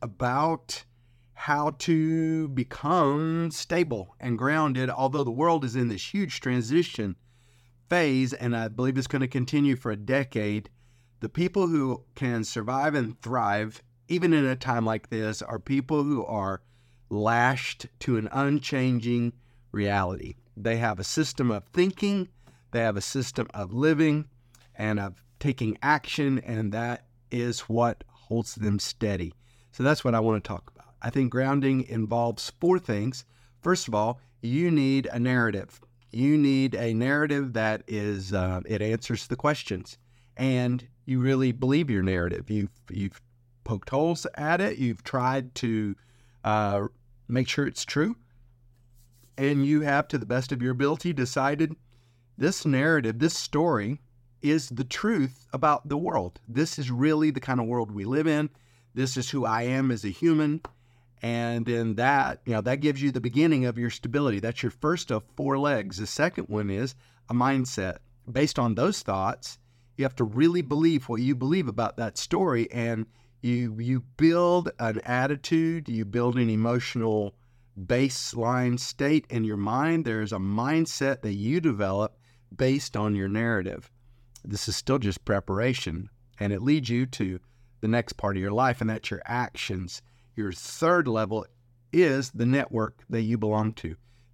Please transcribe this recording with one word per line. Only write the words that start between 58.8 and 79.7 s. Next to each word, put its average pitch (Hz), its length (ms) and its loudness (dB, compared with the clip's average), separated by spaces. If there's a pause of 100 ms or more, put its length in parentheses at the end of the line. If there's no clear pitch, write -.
This 131 240 -2
is 127 100 -4
who 135 160 -2
I 113 200 0
am 131 260 0
as 107 160 -2
a 101 40 0
human. 156 520 2 (600)
And 117 420 -2
then 117 300 0
that, 127 500 2
you 120 80 -2
know, 110 80 0
that 127 200 0
gives 143 200 0
you 139 100 2
the 127 100 -4
beginning 131 440 4
of 120 140 -2
your 120 100 -2
stability. 120 500 -2
That's 110 220 -4
your 123 80 -2
first 165 420 -2
of 113 120 -2 (120)
four 139 220 0
legs. 117 400 0
The 107 80 -4
second - 420 -2
one 104 220 -2
is 113 240 -2 (340)
a 117 60 -4
mindset. 123 640 0 (340)
Based 139 280 2
on 117 160 2
those 156 260 0
thoughts, - 560 -4 (400)
you 135 80 -2
have 131 120 -4
to 127 80 2
really 156 360 2
believe 147 480 2
what 117 120 -2
you 131 120 2
believe 139 340 0
about 110 300 -2
that 110 180 -4
story, 156 560 0
and 117 360 -2 (340)
you, 120 380 0
you 127 240 0 (140)
build 175 600 4
an 110 280 -2
attitude, 147 840 0
you 113 160 -2
build 120 300 0
an 120 160 2
emotional 113 800 0 (480)
baseline 123 1000 0
state 147 520 0
in 117 120 0
your 107 140 -2
mind. 139 480 0